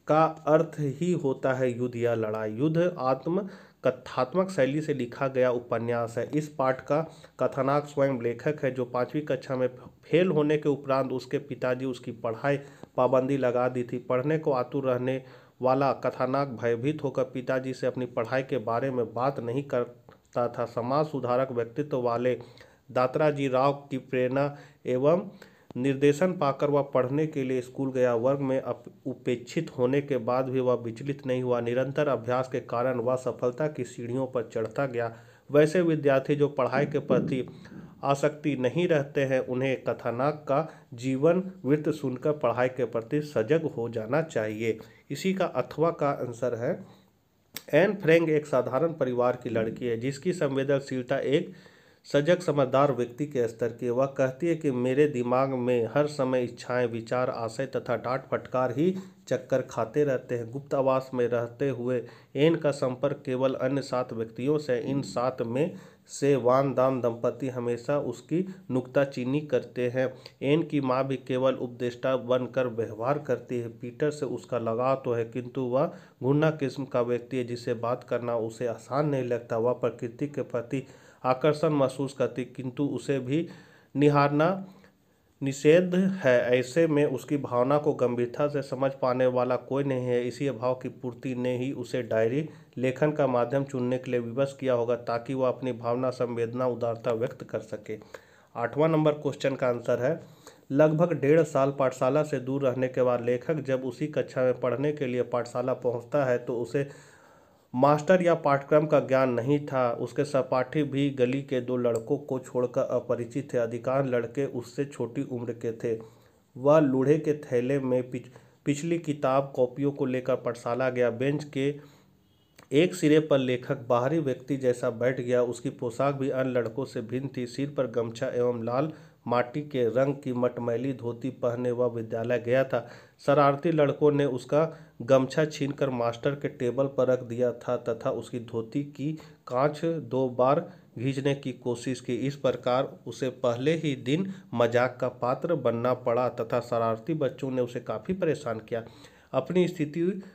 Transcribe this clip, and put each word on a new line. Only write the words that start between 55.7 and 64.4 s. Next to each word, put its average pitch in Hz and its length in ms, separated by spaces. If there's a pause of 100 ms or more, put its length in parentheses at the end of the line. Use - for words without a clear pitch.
हर 147 140
समय 131 360
इच्छाएं, 123 440
विचार, 120 420
आशय 117 360
तथा 123 300
डांट 123 260 (100)
फटकार 127 400
ही 170 240 (320)
चक्कर 131 340
खाते 127 420
रहते 127 320
हैं। 117 160
गुप्त 139 220
आवास 131 400
में 120 140
रहते 120 420
हुए 120 340 (320)
एन 156 200
का 151 160
संपर्क 143 540
केवल 131 280
अन्य 131 280
सात 123 320
व्यक्तियों 120 440